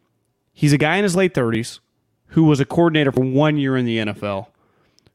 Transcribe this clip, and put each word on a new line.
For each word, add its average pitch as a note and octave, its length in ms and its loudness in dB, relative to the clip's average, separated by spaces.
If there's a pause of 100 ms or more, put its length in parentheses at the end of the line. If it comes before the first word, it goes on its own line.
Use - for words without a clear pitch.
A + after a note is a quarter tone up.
(540)
he's D3 180 0
a C#3+ 60 2
guy D3+ 180 0
in G3+ 80 0
his F3+ 120 -2
late F#3+ 180 0
thirties A#2 480 -4 (460)
who D#3+ 180 2
was D3 160 4
a C3+ 40 2
coordinator D#3 460 0
for C3 140 0
one D3+ 320 0
year C3+ 180 -2
in B2+ 100 -2
the A2+ 140 -2
N G#2+ 80 -4
F G2+ 160 -10
L, G2 300 -8 (600)